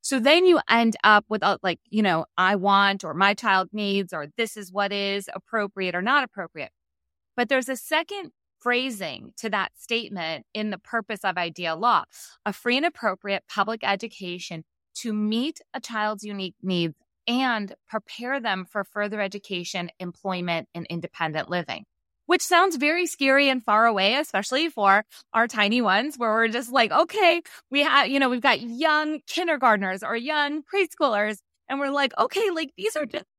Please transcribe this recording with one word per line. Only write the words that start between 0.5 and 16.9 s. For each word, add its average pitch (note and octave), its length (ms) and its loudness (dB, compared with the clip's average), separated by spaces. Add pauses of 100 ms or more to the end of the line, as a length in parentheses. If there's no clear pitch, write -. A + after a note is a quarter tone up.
end A3+ 360 4
up G#3 240 8
with, G#3+ 160 -2
uh, F#3+ 180 2
like, F3+ 160 -2 (120)
you G#3+ 120 0
know, E3 240 2 (100)
"I F#3+ 200 2
want," G3 480 2
or D#3+ 100 -8
"my G3 200 4
child F#3+ 380 2
needs," G3 400 -2
or D3+ 140 -8 (100)
"this A3+ 200 -4
is F#3 160 -14
what G3+ 200 -2
is G3+ 400 -4
appropriate F#3+ 640 -6
or F3+ 80 -2
not C4 220 2
appropriate." E3 480 -12 (640)
But A#3+ 120 0
there's C4 200 0
a C4 80 -4
second E4+ 560 -4 (280)
phrasing A#3+ 760 -4
to A3+ 140 -6
that G3 260 -2
statement F#3 800 -6
in G#3+ 160 -4
the F#3 80 -8
purpose A3 440 -6
of F#3 140 -2
idea E3+ 380 -4
law, G#3+ 300 2 (420)
"a G3+ 60 -4
free B3 260 -2
and D4+ 80 0
appropriate G3+ 600 -4
public G#3+ 380 -4
education F3+ 800 -6 (300)
to A#3 180 -6
meet A3 480 -2 (140)
a C4 60 -8
child's G#3+ 420 -4
unique G3+ 400 -8
needs F3 320 0 (320)